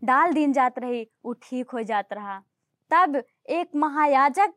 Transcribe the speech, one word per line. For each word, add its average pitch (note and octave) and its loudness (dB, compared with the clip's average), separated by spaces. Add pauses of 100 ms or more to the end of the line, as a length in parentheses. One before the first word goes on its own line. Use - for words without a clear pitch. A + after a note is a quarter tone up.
डाल C#4 2
दीन C#4+ 0
जात B3+ 0
रही, A#3+ -8 (140)
उ A#3+ -8
ठीक B3+ -10
हो A3+ -8
जात G3+ -4
रहा। G3+ -12 (500)
तब D4+ 2 (260)
एक F4 -4
महायाजक D4 2